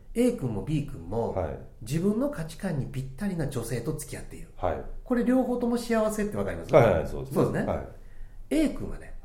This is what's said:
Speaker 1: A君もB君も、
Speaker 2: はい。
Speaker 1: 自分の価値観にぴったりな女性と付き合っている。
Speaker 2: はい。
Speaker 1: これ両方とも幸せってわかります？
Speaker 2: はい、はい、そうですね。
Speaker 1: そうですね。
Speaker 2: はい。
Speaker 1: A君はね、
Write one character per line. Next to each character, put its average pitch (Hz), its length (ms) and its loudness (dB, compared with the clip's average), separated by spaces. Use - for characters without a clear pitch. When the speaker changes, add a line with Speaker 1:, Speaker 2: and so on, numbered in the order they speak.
Speaker 1:
A 240 160 4
君 127 180 -2
も 98 140 -4
B 143 220 0
君 - 160 -10
も、 110 320 -2
Speaker 2:
は 85 160 0
い。 65 100 -6
Speaker 1:
自 127 180 -2
分 208 200 2
の 285 100 2
価 165 160 -6
値 - 120 -12
観 165 220 -2
に - 60 0
ぴ 131 160 -6
っ - 40 -6
た 208 100 -2
り 180 80 -2
な 151 120 0
女 113 160 -2
性 113 180 -2
と 156 120 -4
付 - 180 -8
き - 60 -8
合 - 40 -10
っ - 20 -10
て - 140 -12
い - 40 -10
る。 165 60 -12
Speaker 2:
は 87 140 0
い。 - 100 -4
Speaker 1:
こ 247 120 0
れ 226 100 2
両 254 180 6
方 240 140 0
と 240 100 0
も 240 100 2
幸 220 340 2
せ 208 120 -2
っ - 40 0
て 147 100 -4
わ 98 80 0
か 90 60 -2
り 87 60 -4
ま 82 80 -8
す？ - 80 -4
Speaker 2:
は 147 100 12
い、 101 100 8
は 80 80 4
い、 - 60 -2
そ - 140 -4
う 135 40 -6
で - 20 -10
す - 40 -10
ね。 151 40 -2
Speaker 1:
そ 165 140 4
う - 40 -4
で 160 60 2
す 233 60 0
ね。 95 60 0
Speaker 2:
は 85 100 0
い。 - 60 -10
Speaker 1:
A 302 200 4
君 92 200 -6
は - 80 -6
ね、 - 280 -12